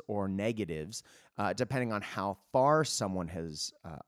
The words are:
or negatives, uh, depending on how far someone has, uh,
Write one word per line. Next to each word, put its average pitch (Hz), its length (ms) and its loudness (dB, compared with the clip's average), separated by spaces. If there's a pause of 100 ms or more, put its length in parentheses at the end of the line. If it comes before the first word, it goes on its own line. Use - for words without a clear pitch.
or 101 220 0
negatives, 98 760 -2 (360)
uh, 101 160 0
depending 123 380 0
on 104 100 -2
how 98 340 -4 (160)
far 147 320 6
someone 95 440 -2
has, 82 440 -6 (140)
uh, 82 100 -10 (120)